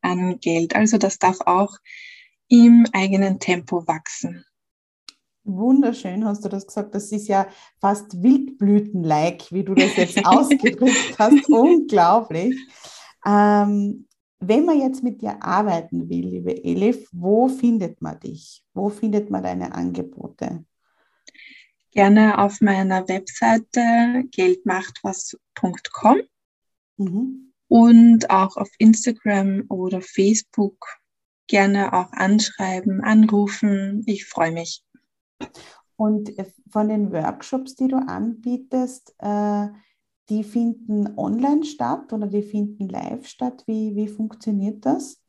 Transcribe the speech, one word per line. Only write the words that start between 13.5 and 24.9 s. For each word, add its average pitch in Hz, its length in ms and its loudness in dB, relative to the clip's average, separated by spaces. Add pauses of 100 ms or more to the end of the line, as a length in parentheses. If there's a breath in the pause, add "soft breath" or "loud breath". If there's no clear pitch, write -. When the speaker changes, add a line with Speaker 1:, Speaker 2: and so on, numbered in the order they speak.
Speaker 2:
wenn 220 260 0
man 320 160 2
jetzt 262 220 -4
mit 240 200 -6
dir 208 200 -10
arbeiten 170 680 -4
will, 175 180 -6
liebe 180 380 -8
Elif, 185 480 -2
wo 202 360 0
findet 226 540 -4
man 156 180 -12
dich? - 520 -20
Wo 196 160 -6
findet 208 420 -4
man 190 120 -6
deine 90 300 -8
Angebote? 90 920 -10 (1300 soft breath)
Speaker 1:
Gerne 208 460 4
auf 202 220 -2
meiner 190 480 0
Webseite 233 1200 -2
geldmachtwas 185 1080 -4 (180)